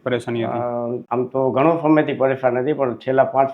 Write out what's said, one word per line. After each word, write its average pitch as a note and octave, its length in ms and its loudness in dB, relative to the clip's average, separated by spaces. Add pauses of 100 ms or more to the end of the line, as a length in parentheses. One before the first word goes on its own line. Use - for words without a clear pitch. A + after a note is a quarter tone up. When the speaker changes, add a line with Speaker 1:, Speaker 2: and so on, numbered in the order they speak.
Speaker 1:
પરેશાની A#2 400 -2
હતી? A#2+ 160 -4
Speaker 2:
અ, A#2+ 520 -4
આમ B2 160 0
તો C3 240 0
ઘણો D#3 300 4
સમયથી D3 320 2
પરેશાન B2+ 440 0
હતી, C3 160 0
પણ C3+ 220 -2
છેલ્લા C3 280 0
પાંચ C3 300 0